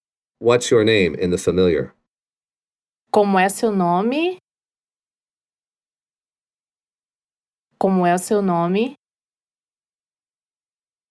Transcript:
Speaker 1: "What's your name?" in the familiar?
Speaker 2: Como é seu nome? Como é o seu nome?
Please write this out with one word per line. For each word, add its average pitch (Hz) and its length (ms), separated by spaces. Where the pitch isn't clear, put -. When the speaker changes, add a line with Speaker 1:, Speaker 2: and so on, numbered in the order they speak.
Speaker 1:
"What's 120 300
your 113 140
name?" 101 300
in 90 160
the 87 80
familiar? 87 560
Speaker 2:
Como 202 260
é 185 100
seu 214 240
nome? 220 680
Como 190 280
é 175 80
o 180 40
seu 202 240
nome? 190 520